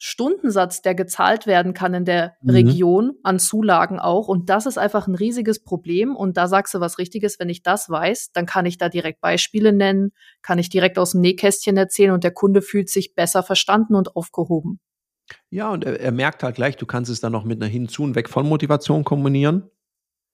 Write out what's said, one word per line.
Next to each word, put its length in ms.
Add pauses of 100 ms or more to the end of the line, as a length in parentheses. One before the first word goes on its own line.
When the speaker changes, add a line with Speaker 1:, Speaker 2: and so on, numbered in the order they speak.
Speaker 1:
Stundensatz, 800
der 140
gezahlt 500
werden 280
kann 200
in 120
der 360
Speaker 2:
Mhm. 100
Speaker 1:
Region, 720
an 160
Zulagen 600
auch. 300
Und 200
das 160
ist 120
einfach 300
ein 80
riesiges 460
Problem. 540
Und 220
da 100
sagst 260
du 60
was 200
Richtiges, 380
wenn 120
ich 140
das 260
weiß, 420
dann 140
kann 200
ich 120
da 100
direkt 320
Beispiele 540
nennen, 400 (280)
kann 160
ich 120
direkt 280
aus 140
dem 100
Nähkästchen 540
erzählen 360
und 120
der 80
Kunde 300
fühlt 280
sich 240
besser 300
verstanden 500
und 220
aufgehoben. 640 (680)
Speaker 2:
Ja, 200
und 140
er, 160
er 140
merkt 300
halt 120
gleich, 220
du 80
kannst 260
es 80
dann 140
noch 100
mit 180
einer 80
Hin-zu- 340
und 120
Weg-von-Motivation 880
kombinieren. 640 (640)